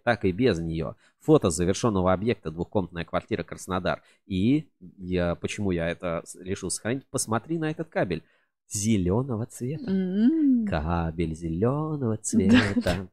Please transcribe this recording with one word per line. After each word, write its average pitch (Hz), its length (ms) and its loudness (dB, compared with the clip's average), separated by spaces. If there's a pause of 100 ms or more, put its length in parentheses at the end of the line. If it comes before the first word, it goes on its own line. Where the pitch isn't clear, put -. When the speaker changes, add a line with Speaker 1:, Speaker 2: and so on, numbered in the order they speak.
Speaker 1:
так 117 200 0
и 95 80 2
без 101 280 2
нее. 82 340 -4 (260)
Фото 143 300 6
завершенного 92 640 2
объекта, 95 380 -2
двухкомнатная 85 540 -4
квартира, 92 400 -4
Краснодар». 87 580 -4 (240)
И 113 420 0 (300)
я, 87 380 -2
почему 101 360 -4
я 82 160 0
это 85 360 -4
с-, - 180 -18
решил 92 280 -6
сохранить? 131 400 -4
Посмотри 123 480 -4
на 156 120 -4
этот 160 180 -8
кабель 95 340 -2 (460)
зеленого 107 800 0
цвета. 156 440 -8
Speaker 2:
М. 226 760 2
Speaker 1:
Кабель 82 680 -2
зеленого 113 800 -2
Speaker 2:
<laughs> - 0 -
Да. - 60 -10
Speaker 1:
цвета. 202 920 2